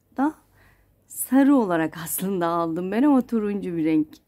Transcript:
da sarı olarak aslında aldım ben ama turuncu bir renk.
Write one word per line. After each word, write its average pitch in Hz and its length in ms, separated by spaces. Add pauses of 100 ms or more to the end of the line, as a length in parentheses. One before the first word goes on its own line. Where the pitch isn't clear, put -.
(160)
da 294 180 (720)
sarı 277 500
olarak 175 480
aslında 180 420
aldım 170 440
ben 220 120
ama 277 200
turuncu 208 540
bir 156 80
renk. 156 240 (200)